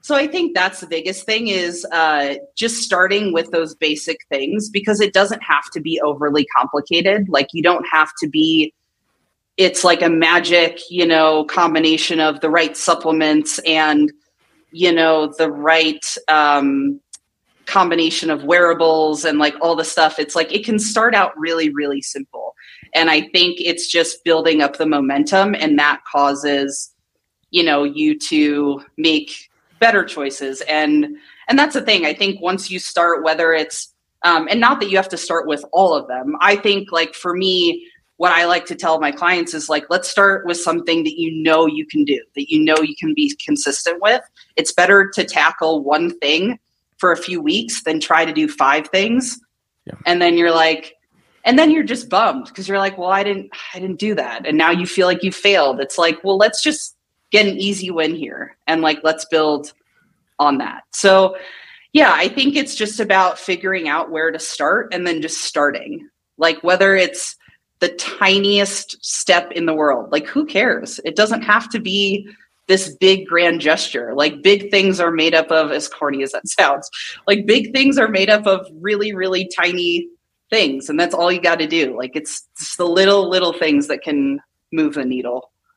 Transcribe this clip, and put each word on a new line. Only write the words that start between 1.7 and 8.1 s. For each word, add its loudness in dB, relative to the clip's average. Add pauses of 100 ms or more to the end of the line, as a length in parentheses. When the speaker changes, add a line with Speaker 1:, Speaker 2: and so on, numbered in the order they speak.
Speaker 1:
uh, 2 (220)
just -4
starting 0
with -2
those -2
basic -4 (120)
things -4
because -2
it 0
doesn't 2
have 0
to -8
be -4
overly 0 (120)
complicated. 0
Like, 0
you -6
don't 2
have 2 (100)